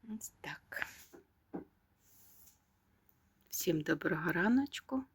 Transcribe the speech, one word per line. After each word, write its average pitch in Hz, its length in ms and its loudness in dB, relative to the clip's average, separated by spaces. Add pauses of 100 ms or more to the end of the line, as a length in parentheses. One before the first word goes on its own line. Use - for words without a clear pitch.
Ось 220 380 -8
так. - 460 -6 (2750)
Всім 160 300 2
доброго 160 520 0
раночку 262 720 2 (100)